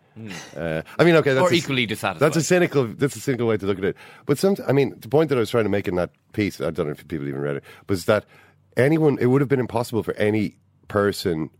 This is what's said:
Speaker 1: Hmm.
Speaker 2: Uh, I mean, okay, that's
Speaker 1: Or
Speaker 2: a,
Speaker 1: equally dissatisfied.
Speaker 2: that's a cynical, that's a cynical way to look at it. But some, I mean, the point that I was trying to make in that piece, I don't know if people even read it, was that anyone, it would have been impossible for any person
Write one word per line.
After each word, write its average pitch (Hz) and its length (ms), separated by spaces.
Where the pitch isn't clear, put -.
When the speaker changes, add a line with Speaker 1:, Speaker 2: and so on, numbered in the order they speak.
Speaker 1:
Hmm. 107 160
Speaker 2:
Uh, 80 260
I 156 60
mean, 165 120
okay, 143 180
that's 175 160
Speaker 1:
Or - 20
Speaker 2:
a, 170 40
Speaker 1:
equally 131 300
dissatisfied. 98 380
Speaker 2:
that's 156 140
a 160 40
cynical, 151 440
that's 131 300
a 107 40
cynical 120 260
way 110 120
to 98 80
look 98 120
at 95 60
it. 85 120
But 143 140
some, 196 180
I 127 60
mean, 135 260
the - 100
point 151 200
that 139 80
I 120 40
was 107 100
trying 117 140
to 101 60
make 101 160
in 90 100
that 87 160
piece, 101 300
I 80 80
don't 80 160
know 73 60
if 71 140
people 71 220
even 69 120
read 71 160
it, - 80
was 95 180
that 104 180
anyone, 147 440
it 120 60
would 131 140
have 135 80
been 131 120
impossible 113 420
for - 120
any 104 420
person 92 720